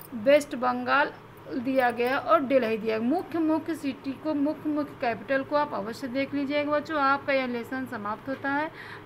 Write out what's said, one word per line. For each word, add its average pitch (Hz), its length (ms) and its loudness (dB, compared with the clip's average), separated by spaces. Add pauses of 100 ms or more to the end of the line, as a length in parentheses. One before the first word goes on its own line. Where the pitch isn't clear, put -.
(140)
वेस्ट 277 400 4
बंगाल 247 580 2 (420)
दिया 262 360 2
गया 240 280 2
और 330 220 4
delay 233 380 2
दिया 220 200 0
गया। 233 100 0
मुख्य, 339 300 0
मुख्य 320 360 0
city 269 380 -4
को, 302 220 -2
मुख्य, 302 340 0
मुख्य 294 320 -2
capital 254 420 0
को 294 140 0
आप 294 180 2
अवश्य 226 340 -6
देख 269 260 -2
लीजिएगा 285 380 0
बच्चों। 294 280 0
आपका 277 320 2
यह 262 140 2
lesson 240 400 -4
समाप्त 233 420 -6
होता 269 220 -4
है। 285 200 0 (360)